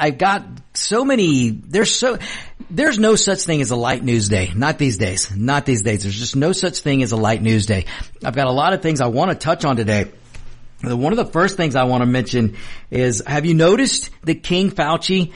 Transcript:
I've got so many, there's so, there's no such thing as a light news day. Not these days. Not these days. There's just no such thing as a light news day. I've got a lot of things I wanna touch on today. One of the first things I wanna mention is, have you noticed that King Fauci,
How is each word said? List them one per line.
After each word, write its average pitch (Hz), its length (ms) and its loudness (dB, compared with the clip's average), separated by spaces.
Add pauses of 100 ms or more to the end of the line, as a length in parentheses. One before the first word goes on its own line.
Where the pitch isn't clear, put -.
I've 135 120 -2
got 196 260 0 (300)
so 220 280 -2
many, 151 460 4
there's 139 460 0
so, 247 240 0 (500)
there's 254 300 0
no 214 180 6
such 190 280 2
thing 151 180 0
as 113 80 -2
a 123 60 -2
light 123 280 -2
news 117 240 2
day. 92 260 0
Not 143 220 0
these 127 220 0
days. 95 360 -2
Not 135 300 0
these 120 180 2
days. 104 200 0
There's 101 160 -4
just 120 180 -4
no 156 160 2
such 185 280 -2
thing 139 220 0
as 113 100 0
a 113 40 0
light 110 240 0
news 110 240 2
day. 101 220 0 (360)
I've 127 140 -4
got 139 120 0
a 127 40 0
lot 156 220 2
of 185 80 -4
things 156 180 0
I 123 60 2
wanna 147 280 2
touch 170 300 -2
on 135 120 2
today. 104 340 0 (720)
One 127 300 0
of 233 60 0
the 226 80 0
first 190 320 0
things 156 180 0
I 127 80 4
wanna 123 220 2
mention 123 500 0 (340)
is, 123 360 0
have 147 180 -2
you 170 100 2
noticed 190 540 4 (160)
that - 180 -2
King 185 280 0
Fauci, 165 640 0